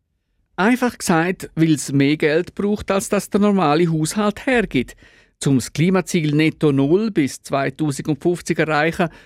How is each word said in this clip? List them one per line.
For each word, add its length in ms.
Einfach 420
gesagt, 580
weil 180
es 180
mehr 240
Geld 400
braucht, 360
als 180
das 200
der 120
normale 500
Haushalt 540
hergibt. 500
Um 120
das 160
Klimaziel 600
Netto 380
Null 400
bis 300
zweitausendfünfzig 1160
erreichen, 520